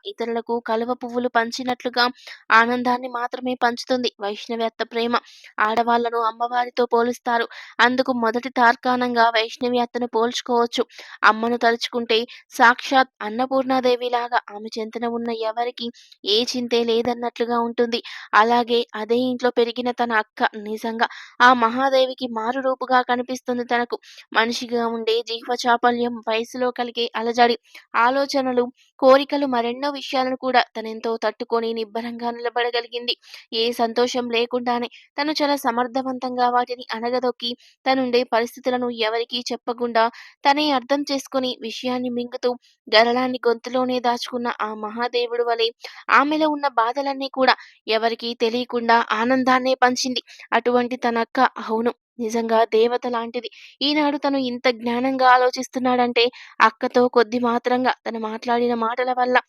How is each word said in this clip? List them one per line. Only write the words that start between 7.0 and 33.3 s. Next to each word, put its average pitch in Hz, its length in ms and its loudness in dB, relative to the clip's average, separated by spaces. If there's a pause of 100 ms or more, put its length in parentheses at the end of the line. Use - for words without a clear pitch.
అందుకు 254 380 4
మొదటి 233 340 -2
తార్కాణంగా 247 800 2
వైష్ణవి 233 520 0
అత్తను 240 260 -4
పోల్చుకోవచ్చు. 240 760 0 (400)
అమ్మను 226 340 2
తలుచుకుంటే 233 600 0 (360)
సాక్షాత్ 262 580 4 (100)
అన్నపూర్ణాదేవిలాగా 247 1160 0 (100)
ఆమె 214 200 -12
చెంతన 226 400 -6
ఉన్న 233 200 -4 (160)
ఎవరికి 240 420 -6 (360)
ఏ 208 220 0
చింతే 240 380 -2
లేదన్నట్లుగా 233 760 -2
ఉంటుంది. 233 400 -2 (340)
అలాగే 233 460 4 (160)
అదే 220 260 -2
ఇంట్లో 247 300 -2
పెరిగిన 240 400 -2
తన 240 260 -4
అక్క - 220 -2 (220)
నిజంగా 220 460 -4 (340)
ఆ 247 160 10
మహాదేవికి 262 720 2
మారురూపుగా 254 720 0
కనిపిస్తుంది 247 640 -4
తనకు. 240 320 -2 (340)
మనిషిగా 233 560 0
ఉండే 226 340 -2
జీహ్వ 233 360 -6
చాపల్యం, 240 640 0
వయసులో 233 480 -2
కలిగే 240 340 -6 (100)
అలజడి, 233 420 2 (380)
ఆలోచనలు, 254 680 2 (360)
కోరికలు, 277 460 6
మరెన్నో 247 460 -2
విషయాలను 262 460 -4
కూడా 254 240 2 (100)
తనెంతో 220 460 -6
తట్టుకొని 226 560 -2
నిబ్బరంగా 226 580 -6
నిలబడగలిగింది. 240 840 -4 (400)